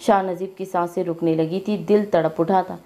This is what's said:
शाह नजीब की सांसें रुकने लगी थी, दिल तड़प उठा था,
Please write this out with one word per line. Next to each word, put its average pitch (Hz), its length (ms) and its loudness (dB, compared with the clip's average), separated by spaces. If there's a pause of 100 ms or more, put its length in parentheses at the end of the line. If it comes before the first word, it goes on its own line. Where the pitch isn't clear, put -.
शाह 196 220 4
नजीब 185 360 -6
की 190 60 -6
सांसें 175 400 -2
रुकने 165 300 0
लगी 160 260 0
थी, 208 180 -4
दिल 208 260 2
तड़प 160 360 0
उठा 185 220 2
था, 180 240 -8